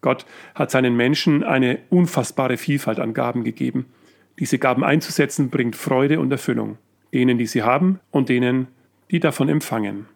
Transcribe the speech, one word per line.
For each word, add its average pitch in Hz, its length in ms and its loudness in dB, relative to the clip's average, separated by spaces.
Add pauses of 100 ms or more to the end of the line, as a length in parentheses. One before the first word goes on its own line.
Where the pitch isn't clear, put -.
Gott 135 240 -2 (280)
hat 139 160 -4
seinen 127 240 2
Menschen 143 480 2
eine 127 380 0 (100)
unfassbare 135 680 0
Vielfalt 131 420 -2
an 117 140 -4
Gaben 120 280 -2
gegeben. 123 440 -4 (520)
Diese - 200 -2
Gaben 127 260 2
einzusetzen, 139 680 0
bringt 120 240 -2
Freude 139 460 0
und 131 100 0
Erfüllung, 117 480 -4 (340)
denen, 123 260 2
die 117 80 0
sie 110 180 -2
haben 175 340 2 (140)
und 135 160 2
denen, 127 400 0 (420)
die 175 80 0
davon 147 300 0
empfangen. 110 680 -4